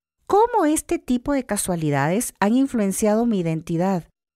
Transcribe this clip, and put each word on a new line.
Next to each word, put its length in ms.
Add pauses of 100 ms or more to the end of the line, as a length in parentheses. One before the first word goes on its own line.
(280)
cómo 380
este 320
tipo 340
de 120
casualidades 920
han 160
influenciado 720
mi 140
identidad. 680 (280)